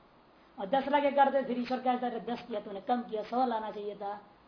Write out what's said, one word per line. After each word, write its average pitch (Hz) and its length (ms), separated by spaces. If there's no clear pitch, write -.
और 202 60
दस 269 220
लगे 285 240
करते, 269 320
फिर 247 160
ईश्वर 247 200
कहता 247 280
है, 226 180
"दस 233 160
किया 220 180
तूने, 202 220
कम 247 200
किया, 214 220
सौ 254 220
लाना 220 260
चाहिए 208 240
था।" 202 260